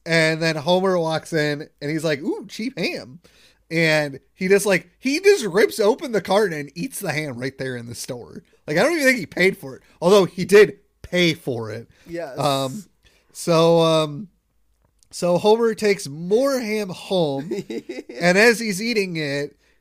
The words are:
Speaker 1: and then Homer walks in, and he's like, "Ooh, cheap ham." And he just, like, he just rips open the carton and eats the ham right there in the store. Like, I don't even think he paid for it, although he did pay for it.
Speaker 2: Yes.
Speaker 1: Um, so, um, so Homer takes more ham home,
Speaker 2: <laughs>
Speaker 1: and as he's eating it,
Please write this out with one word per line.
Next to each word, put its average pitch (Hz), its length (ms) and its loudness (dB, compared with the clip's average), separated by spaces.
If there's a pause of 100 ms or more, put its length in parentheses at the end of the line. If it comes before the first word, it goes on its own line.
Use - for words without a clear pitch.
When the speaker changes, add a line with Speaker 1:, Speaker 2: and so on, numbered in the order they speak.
Speaker 1:
and 160 360 2
then 160 160 0
Homer 180 420 2
walks 160 340 -4
in, 147 360 -2 (120)
and 147 100 -6
he's 156 120 -4
like, 156 180 0
"Ooh, 294 260 -6
cheap 220 300 -10
ham." 170 420 -8 (520)
And 156 480 0 (140)
he 185 140 -4
just, 196 180 4
like, 196 320 0
he 285 220 -2
just 392 260 4
rips 196 340 0
open 247 320 2
the 208 100 -2
carton 190 360 0
and 147 180 -10
eats 214 240 -8
the 185 120 -6
ham 143 260 -6
right 135 200 -8
there 131 200 -8
in 117 80 -14
the 117 100 -14
store. - 460 -14 (240)
Like, 151 120 -2
I 175 60 4
don't 311 100 2
even 311 120 -2
think 254 140 4
he 165 80 -8
paid 190 300 0
for 131 180 -16
it, - 80 -20 (180)
although 185 240 6
he - 180 -6
did 196 360 6 (240)
pay 175 320 0
for 117 340 -8
it. 113 180 -12 (200)
Speaker 2:
Yes. 165 320 -12
Speaker 1:
Um, 135 440 -2 (480)
so, 165 500 4
um, 160 480 0 (840)
so 175 260 0
Homer 220 380 4
takes 202 320 0
more 208 520 0
ham 214 300 -4
home, 160 600 -2
Speaker 2:
<laughs> - 580 -10
Speaker 1:
and 180 280 2
as 220 220 6
he's 214 220 -4
eating 202 360 -2
it, 143 400 -4 (240)